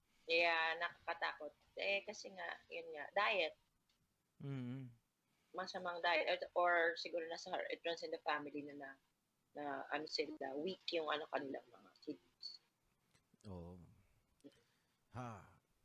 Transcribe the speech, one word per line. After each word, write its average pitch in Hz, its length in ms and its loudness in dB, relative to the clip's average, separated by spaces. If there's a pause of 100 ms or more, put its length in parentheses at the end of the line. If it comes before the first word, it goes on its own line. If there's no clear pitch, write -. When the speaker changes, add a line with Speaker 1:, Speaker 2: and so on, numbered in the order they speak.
(240)
Speaker 1:
Yeah, 165 560 4
nakakatakot. 165 720 -2 (240)
Eh, 196 320 2
kasi 214 240 -10
nga, 180 160 -6 (240)
yun 165 240 -8
nga, 143 160 -8
diet. 196 440 4 (840)
Speaker 2:
Mm-hmm. 131 480 -6 (720)
Speaker 1:
Masamang 180 400 -4
diet. 175 560 4
Or, 175 160 6
or 170 240 6
siguro 165 320 -4
nasa, 175 240 -6 (160)
it - 160 -4
runs 170 240 -2
in 160 80 -2
the - 80 -8
family 147 400 0
na, 143 160 -10
na, 135 100 -8 (680)
na 147 40 -2 (280)
ano 151 160 -2
sila, 151 240 0 (320)
weak 185 160 -2 (160)
yung 156 160 2
ano 151 160 0
kanilang 135 480 -4
mga - 140 -20 (180)
kidneys. - 420 -10 (1000)
Speaker 2:
Oo. 87 240 -8 (1400)
Ha. 117 320 -8 (420)